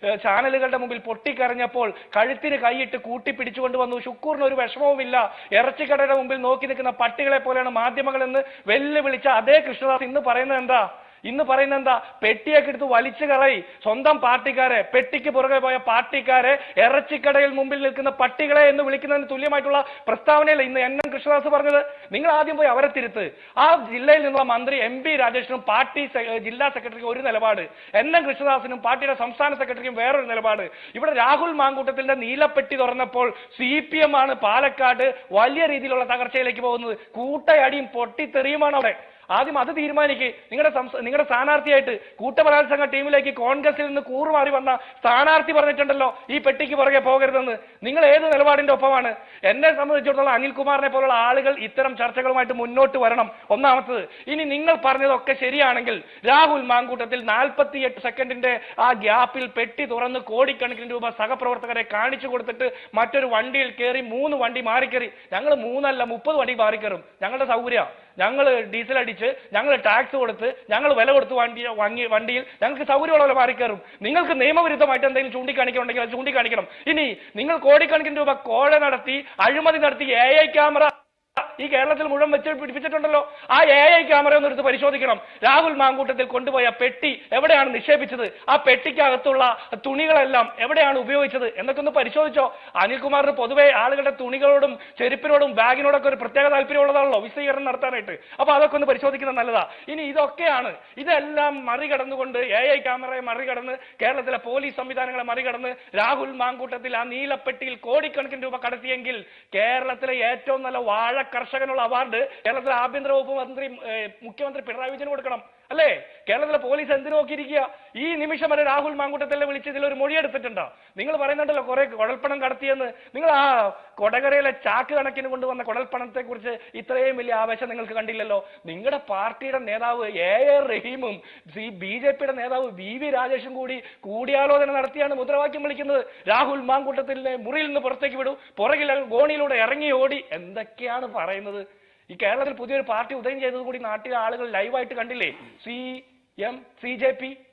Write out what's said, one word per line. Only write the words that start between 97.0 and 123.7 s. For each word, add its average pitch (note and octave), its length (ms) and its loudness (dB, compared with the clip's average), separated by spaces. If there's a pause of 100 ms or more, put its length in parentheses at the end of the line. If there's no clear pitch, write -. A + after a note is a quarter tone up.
വിശദീകരണം C#4 440 -4
നടത്താനായിട്ട്. B3 540 -6 (220)
അപ്പൊ D4 120 4
അതൊക്കെ C#4+ 220 4
ഒന്ന് D4 120 0
പരിശോധിക്കുന്നത് C4+ 500 -2
നല്ലതാ. A#3 320 0 (200)
ഇനി D4+ 140 -8
ഇതൊക്കെയാണ്, C#4+ 720 -2 (220)
ഇതെല്ലാം D4 720 -2
മറികടന്നുകൊണ്ട്, C4 720 -4
എ B3 340 0
ഐ C#4+ 60 2
ക്യാമറയെ B3+ 420 -6
മറികടന്ന്, B3 520 -8 (300)
കേരളത്തിലെ B3+ 360 -2
പോലീസ് C4 380 -6
സംവിധാനങ്ങളെ B3+ 480 -6
മറികടന്ന് B3 500 -6 (240)
രാഹുൽ C4+ 340 -2
മാങ്കൂട്ടത്തിൽ B3 640 -6
ആ A3+ 60 -2
നീലപ്പെട്ടിയിൽ C4 720 -8
കോടിക്കണക്കിന് C4+ 680 -4
രൂപ B3+ 140 -8
കടത്തിയെങ്കിൽ B3 680 -8 (300)
കേരളത്തിലെ B3+ 580 -2
ഏറ്റവും B3+ 500 -2
നല്ല B3+ 160 -6
വാഴ A#3 440 -2 (140)
കർഷകനുള്ള C4 460 -4
അവാർഡ് B3 460 -2 (180)
കേരളത്തിലെ B3+ 280 -2
ആഭ്യന്തര C4 380 -2
വകുപ്പ് C4+ 200 0
മന്ത്രി, C4 340 -8 (180)
ഏ, A3 240 -8 (140)
മുഖ്യമന്ത്രി C#4 400 -10
പിണറായി B3+ 280 -10
വിജയന് C#4+ 200 -10
കൊടുക്കണം, C4 500 -8 (100)
അല്ലേ? C4+ 320 0 (260)
കേരളത്തിലെ D4 300 0
പോലീസ് C4+ 340 -2
എന്തിനു C#4 220 -2
നോക്കിയിരിക്കുക? C#4+ 560 -2 (260)
ഈ D#4 180 -6
നിമിഷം D4+ 360 -4
വരെ D4 140 2
രാഹുൽ C#4+ 280 0
മാങ്കൂട്ടത്തിലെ C#4+ 540 -4
വിളിച്ച് C#4 240 -8
ഇതിലൊരു C#4 240 -4
മൊഴി C#4 200 -4
എടുത്തിട്ടുണ്ടോ? A#3+ 580 -4 (240)
നിങ്ങൾ C#4 200 -6
പറയുന്നുണ്ടല്ലോ C#4+ 520 -2
കുറെ C4 160 0
കുഴൽപ്പണം B3+ 580 -4
കടത്തിയെന്ന്. C4 420 -4
നിങ്ങൾ C#4+ 460 -4
ആ C4 420 2 (220)